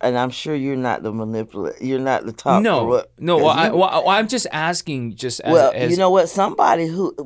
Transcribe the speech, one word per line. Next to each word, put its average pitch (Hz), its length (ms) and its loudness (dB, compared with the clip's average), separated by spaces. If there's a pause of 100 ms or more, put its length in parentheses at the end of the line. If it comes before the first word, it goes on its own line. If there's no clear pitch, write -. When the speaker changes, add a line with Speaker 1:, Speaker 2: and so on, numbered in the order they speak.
Speaker 1:
and 123 180 0
I'm 127 120 -2
sure 156 240 -8
you're 139 220 -4
not 127 280 -4
the 107 80 -4
manipula-, 110 680 -8
you're 131 200 -4
not 131 260 -2
the 113 60 -10
top 139 300 0
Speaker 2:
No, 170 240 0
Speaker 1:
corrupt, - 340 -2
Speaker 2:
no. 165 160 0
Speaker 1:
'cause 147 80 4
Speaker 2:
Well, 151 120 4
I, 165 120 2
Speaker 1:
you 165 80 0
Speaker 2:
well, 175 320 2
I, 196 100 4
I'm 220 100 0
just 233 220 -4
asking, 156 640 -4
just 120 260 -8
as, - 120 0
Speaker 1:
Well, 147 220 6
Speaker 2:
as 127 180 0
Speaker 1:
you 170 40 2
know 185 140 4
what? 180 180 4
Somebody 190 600 2
who, 170 260 -4 (120)